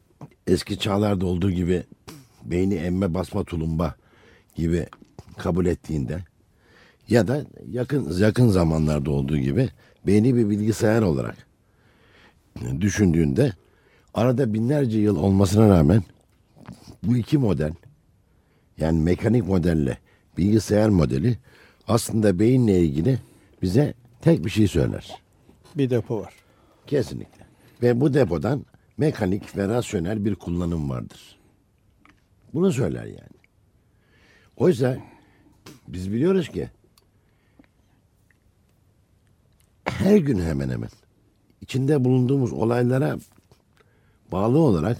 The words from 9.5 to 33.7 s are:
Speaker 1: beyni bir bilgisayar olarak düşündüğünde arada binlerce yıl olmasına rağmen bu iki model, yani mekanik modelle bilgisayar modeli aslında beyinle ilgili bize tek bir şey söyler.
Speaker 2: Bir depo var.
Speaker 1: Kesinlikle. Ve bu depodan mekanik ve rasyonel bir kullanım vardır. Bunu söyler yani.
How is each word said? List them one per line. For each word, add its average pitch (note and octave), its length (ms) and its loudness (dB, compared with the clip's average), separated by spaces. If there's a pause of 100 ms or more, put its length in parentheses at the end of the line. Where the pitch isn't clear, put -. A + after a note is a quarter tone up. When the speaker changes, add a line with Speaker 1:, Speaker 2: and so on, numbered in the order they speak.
Speaker 1:
beyni G#2+ 280 4
bir A2+ 140 2
bilgisayar G#2+ 520 0
olarak C2+ 360 -2 (1400)
düşündüğünde F#2 720 2 (600)
arada A#2+ 400 0
binlerce A#2 460 0
yıl G#2 160 2
olmasına G2 540 4
rağmen F2+ 340 6 (1000)
bu A#2 140 0
iki B2+ 200 -2
model, E2+ 360 0 (1040)
yani D#2+ 220 2
mekanik F2+ 480 0
modelle D#2+ 500 0 (400)
bilgisayar G#2 520 2
modeli E2+ 480 0 (500)
aslında G#2 520 0
beyinle A2+ 400 2
ilgili E2+ 400 0 (420)
bize G#2 320 0 (320)
tek D#3+ 200 2
bir G#2+ 40 -6
şey G#2 180 2
söyler. A1+ 540 -4 (560)
Speaker 2:
Bir C#3 120 0
depo A#2 320 -4
var. - 120 -16 (540)
Speaker 1:
Kesinlikle. - 580 -6 (360)
Ve A#2+ 200 2
bu C#3 120 2
depodan G#2 520 0 (320)
mekanik - 600 -2
ve G2 100 -2
rasyonel G#2 580 -4
bir G#2 100 -2
kullanım E2+ 540 -4
vardır. - 500 -12 (1120)
Bunu F3+ 180 0
söyler D#2 340 -4
yani. G1+ 320 -18 (1200)